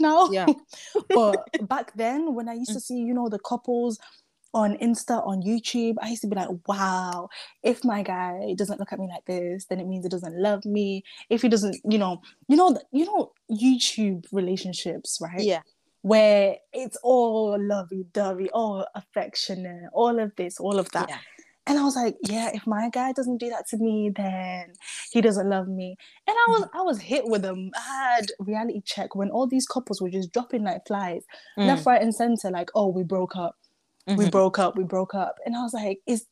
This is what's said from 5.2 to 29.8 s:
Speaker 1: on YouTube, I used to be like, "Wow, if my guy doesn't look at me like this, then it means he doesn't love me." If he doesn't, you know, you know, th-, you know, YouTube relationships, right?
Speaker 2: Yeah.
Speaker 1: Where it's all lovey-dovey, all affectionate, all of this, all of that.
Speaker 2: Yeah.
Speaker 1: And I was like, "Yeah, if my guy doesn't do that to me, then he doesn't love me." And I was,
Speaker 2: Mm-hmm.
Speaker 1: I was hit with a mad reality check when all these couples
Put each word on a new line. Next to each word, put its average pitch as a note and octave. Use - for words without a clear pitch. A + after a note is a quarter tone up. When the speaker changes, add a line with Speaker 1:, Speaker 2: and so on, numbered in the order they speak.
Speaker 1:
on F#3+
YouTube, A3+
I A3
used A#3
to G#3+
be G3
like, F#3
"Wow, F#3
if A#3+
my G#3
guy F3+
doesn't G3
look G3
at G3
me F#3+
like F3
this, F3+
then F#3
it F3
means F#3
he F3+
doesn't F3
love G3+
me." G3+
If A#3
he B3
doesn't, G#3
you G#3+
know, F#3
you C#4+
know, F4+
th-, -
you D4+
know, G4+
YouTube A3
relationships, F#3
right? F3
Speaker 2:
Yeah. F#3
Speaker 1:
Where G#3
it's B3
all A3
lovey-dovey, F#3+
all G#3+
affectionate, F3+
all A#3
of G#3+
this, F3+
all G3
of F3+
that. F3
Speaker 2:
Yeah. C#3+
Speaker 1:
And C#4+
I C#4+
was C#4
like, A#3+
"Yeah, A3
if G#3+
my A3
guy B3+
doesn't B3
do A#3+
that -
to A#3
me, G#3+
then F#3
he A#3
doesn't G3
love F#3+
me." F#3
And G#4+
I A#4
was, A4+
Speaker 2:
Mm-hmm. -
Speaker 1:
I F#4+
was D4
hit G#3
with G#3+
a F#3
mad A#3+
reality G#3+
check -
when G3
all B3+
these B3+
couples G#3+